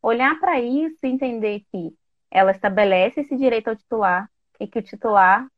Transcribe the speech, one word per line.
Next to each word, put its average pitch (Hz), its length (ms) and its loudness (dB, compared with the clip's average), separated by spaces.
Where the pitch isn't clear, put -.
Olhar 254 380 0
pra 349 200 0
isso 294 420 -4
e 269 60 -4
entender 233 640 -4
que 170 200 -8
ela 190 220 4
estabelece 196 680 0
esse 285 140 -6
direito 233 340 0
ao 220 60 -4
titular 202 540 -2
e 208 80 -8
que 214 100 -8
o 220 60 -6
titular 208 640 2